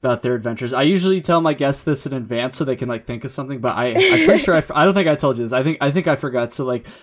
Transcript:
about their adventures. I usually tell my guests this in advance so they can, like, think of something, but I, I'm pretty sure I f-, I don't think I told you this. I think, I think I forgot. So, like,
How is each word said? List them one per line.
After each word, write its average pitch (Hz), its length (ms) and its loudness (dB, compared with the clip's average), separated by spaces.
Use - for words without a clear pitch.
about 123 200 -2
their 123 120 0
adventures. 117 380 -6
I 131 100 0
usually 185 380 2
tell 170 200 2
my 160 140 0
guests 143 280 -2
this 143 220 -2
in 135 80 -6
advance 123 440 -6
so 156 80 -4
they 131 100 -2
can, 123 140 -6
like, 117 180 -6
think 120 160 -10
of 135 80 -10
something, 135 300 -10
but 120 160 -2
I, 123 180 0
I'm 359 300 4
pretty 311 180 6
sure 180 120 2
I 160 40 4
f-, - 140 -2
I 151 120 4
don't 190 100 4
think 185 140 2
I 151 60 4
told 135 240 0
you 117 60 -4
this. 113 80 -4
I 127 100 2
think, 151 180 0
I 143 120 0
think 175 160 0
I 147 80 4
forgot. 123 360 -2
So, 143 120 -4
like, 123 240 -4